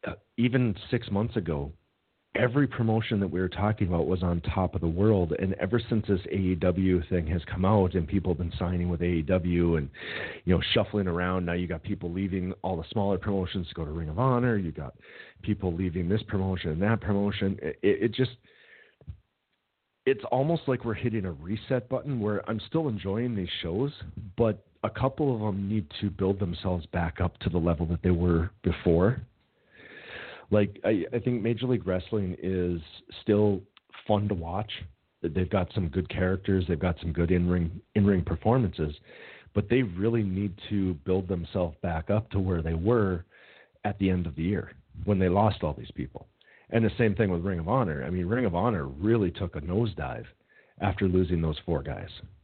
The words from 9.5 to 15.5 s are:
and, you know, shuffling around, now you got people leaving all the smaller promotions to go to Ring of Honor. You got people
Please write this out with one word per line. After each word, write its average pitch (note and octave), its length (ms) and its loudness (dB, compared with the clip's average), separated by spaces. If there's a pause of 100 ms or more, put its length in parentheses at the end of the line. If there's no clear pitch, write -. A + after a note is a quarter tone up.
and, C#2+ 140 -2 (540)
you F2+ 100 4
know, E2+ 80 4 (100)
shuffling G2+ 340 0
around, F2+ 380 0
now E2+ 80 -2
you F2 140 -2
got E2 160 -6
people F2+ 280 -6
leaving F#2 520 -2
all F#2 140 -2
the D#2+ 140 -8
smaller G2 280 0
promotions F#2+ 500 -2
to - 60 -16
go E2 100 -6
to D2 60 -8
Ring D#2+ 180 -6
of D#2 100 -6
Honor. B2 380 2
You F2 160 -2
got C#2+ 220 -10 (480)
people F#2+ 320 -2